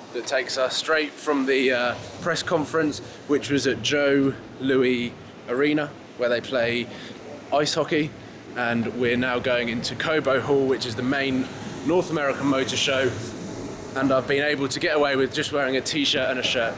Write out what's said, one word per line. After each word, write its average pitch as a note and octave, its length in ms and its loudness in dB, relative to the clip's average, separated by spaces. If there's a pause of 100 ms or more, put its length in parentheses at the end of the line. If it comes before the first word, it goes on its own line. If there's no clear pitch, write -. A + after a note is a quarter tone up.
(120)
that A#2+ 140 -6
takes C3 320 -2
us B2+ 180 0
straight D#3 340 0
from C#3 360 0
the, C3 260 4
uh, A#2+ 220 0 (260)
press E3 220 -2
conference, D#3 560 0 (300)
which C3+ 220 0
was C3+ 160 2
at B2 140 0
Joe C#3 540 4 (260)
Louis B2+ 540 2 (340)
Arena, D3 420 2 (280)
where A#2+ 100 2
they A#2 140 2
play A#2+ 440 0 (640)
ice D3 240 2
hockey, D#3 360 0 (460)
and A#2+ 300 0 (140)
we're A#2+ 160 2
now B2 220 2
going A#2+ 320 0
into A#2 240 -4
Cobo C3+ 460 2
Hall, C#3 260 2
which B2+ 180 0
is A#2 120 -6
the B2+ 60 -4
main C3+ 460 0 (380)
North E3+ 240 2
American C#3 360 0
motor C3+ 300 0
show, C3+ 340 2 (880)
and C3+ 160 2
I've C3 160 4
been C#3 160 2
able C#3+ 240 2
to C3+ 100 -4
get D#3 180 2
away C#3+ 200 4
with C3 160 2
just D3+ 200 -2
wearing C3+ 240 2
a C3 40 0
t-shirt C#3 480 0
and B2+ 100 -2
a B2 40 -2
shirt A2+ 360 0